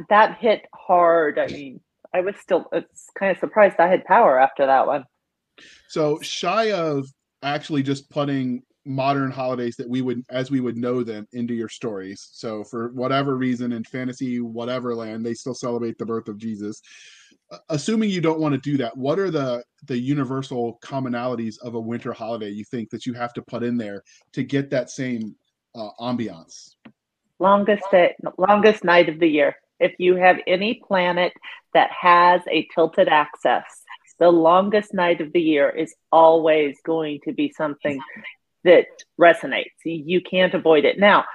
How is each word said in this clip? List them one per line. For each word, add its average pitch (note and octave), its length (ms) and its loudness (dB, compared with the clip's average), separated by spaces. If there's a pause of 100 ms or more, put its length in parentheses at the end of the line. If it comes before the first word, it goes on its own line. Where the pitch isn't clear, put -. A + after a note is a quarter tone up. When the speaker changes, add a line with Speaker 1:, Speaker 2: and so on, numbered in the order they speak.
Speaker 1:
that G#3 280 4
hit G#3+ 360 0
hard. E3+ 640 2
I C3+ 80 -2
mean, C#3 320 -14 (340)
I F3+ 80 -2
was G3 160 -4
still, - 360 -2
it's - 340 -8 (100)
kind G3 140 -2
of E3 80 -4
surprised F#3+ 400 2
I E3+ 80 6
had F3+ 180 0
power F3+ 340 4
after C3+ 260 2
that C3 220 4
one. C#3 160 -2 (840)
Speaker 2:
So D3+ 320 -2
shy G#3+ 520 -2
of D3 340 -4 (360)
actually C#3+ 400 -4
just C#3 260 -6
putting C3+ 540 -4 (220)
modern C3+ 460 -2
holidays B2+ 440 -6
that A#2+ 140 -12
we C3 120 -4
would, B2+ 280 -4
as B2 200 -6
we C3+ 120 -2
would A#2 160 -6
know B2 260 -4
them, G#2+ 300 -10
into A#2+ 200 -6
your A2+ 160 -6
stories. G2 600 -12
So G#2+ 320 -10
for A#2 300 -8
whatever C3+ 420 -2
reason B2 380 -4
in A#2 100 -8
fantasy, B2+ 560 -8
whatever A#2+ 560 -6
land, A2+ 300 -8
they A#2 80 -6
still B2 220 -10
celebrate A#2 420 -6
the A2+ 80 -10
birth A2+ 240 -8
of G#2 80 -10
Jesus. G#2+ 440 -10 (720)
Uh, - 60 -20 (120)
assuming A3 400 -2
you F3+ 120 -2
don't D#3+ 180 0
want D3+ 140 0
to C3+ 80 -2
do D3 160 -4
that, B2+ 180 -4
what C#3 240 -4
are F#3+ 120 -2
the, C3 320 -4 (240)
the B2+ 100 -6
universal C3 840 -6
commonalities A#2+ 760 -6
of A#2 160 -12
a A#2 40 -6
winter A2+ 340 -8
holiday A2 360 -10
you G#2 140 -12
think A2+ 280 -10
that A2+ 140 -12
you B2+ 80 -8
have A#2+ 200 -8
to B2 80 -12
put A#2 220 -10
in A#2+ 140 -4
there G2+ 260 -10 (300)
to C#3 100 -6
get C#3 260 -4
that B2 200 -4
same, A#2+ 460 -8 (400)
uh, G#2+ 140 -14 (100)
ambiance? A2 760 -10 (640)
Speaker 1:
Longest G3+ 520 2
day, F3 240 4 (220)
longest G#3 460 4
night F3 260 4
of D#3+ 100 -6
the E3+ 80 4
year. C#3+ 280 2 (240)
If F3 180 2
you F3+ 180 2
have F3+ 220 6 (100)
any F#3+ 400 -2
planet F3+ 460 0 (400)
that D#3+ 180 4
has F3 580 6
a D#3 240 -2
tilted E3+ 360 2
axis, D3 540 0 (560)
the E3+ 120 6
longest F#3+ 600 2
night F3 280 0
of D3+ 120 -8
the F3 80 2
year D3 280 2
is - 240 -6 (180)
always D#3 720 4
going D#3 420 -4
to D#3+ 80 -8
be D3 220 -4
something C#3+ 460 -6 (640)
that D#3+ 240 8 (340)
resonates. D#3 440 4 (200)
You, D#3+ 200 -8
you F3+ 160 0
can't F#3 340 0
avoid D#3 280 4
it. - 160 2
Now, F#3+ 360 4